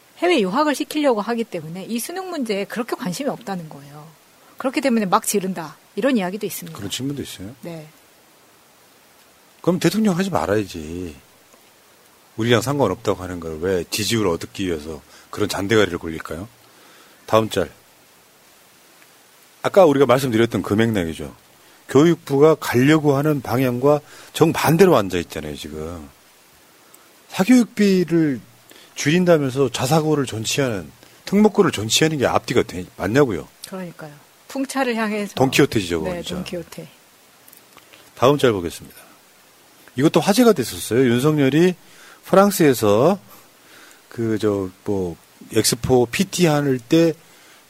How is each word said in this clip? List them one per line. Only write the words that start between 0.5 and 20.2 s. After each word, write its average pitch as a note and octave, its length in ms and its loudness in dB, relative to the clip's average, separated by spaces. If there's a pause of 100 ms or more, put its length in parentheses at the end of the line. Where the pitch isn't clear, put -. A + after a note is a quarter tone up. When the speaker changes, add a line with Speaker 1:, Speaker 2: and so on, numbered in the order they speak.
Speaker 1:
시키려고 C#4+ 460 -2
하기 A3+ 240 -4
때문에 E3+ 400 -12
이 A3+ 160 -8
수능 F#4 300 -10
문제에 A3+ 340 -4
그렇게 A3+ 320 -8
관심이 A#3+ 340 -6
없다는 F3 380 -10
거예요. D3 380 -20 (520)
그렇기 - 220 -4
때문에 A#3 260 0
막 F#3+ 200 0
지른다. F3+ 500 -6 (180)
이런 B3+ 220 0
이야기도 G3 300 -4
있습니다. E3 300 -12
Speaker 2:
그런 G2+ 140 -12
측면도 C3+ 320 -8
있어요? F#2+ 380 -14
Speaker 1:
네. D#3+ 260 -16 (1700)
Speaker 2:
그럼 F3+ 180 0
대통령 F#3+ 400 0
하지 G3 120 -4
말아야지. F2 840 -4 (1200)
우리랑 A2+ 260 2
상관없다고 G#2+ 600 -2
하는 F2+ 180 -10
걸 D#2+ 200 -10
왜 F2+ 300 -2
지지율을 G#2 400 -2
얻기 E2+ 360 -6
위해서 D#2 340 -8 (300)
그런 G2+ 180 -4
잔대가리를 G2 500 0
굴릴까요? E2 500 -12 (760)
다음 A2 240 2
짤. E2 200 -2 (1900)
아까 F#3 220 4
우리가 C#3+ 220 4
말씀드렸던 A#2 560 2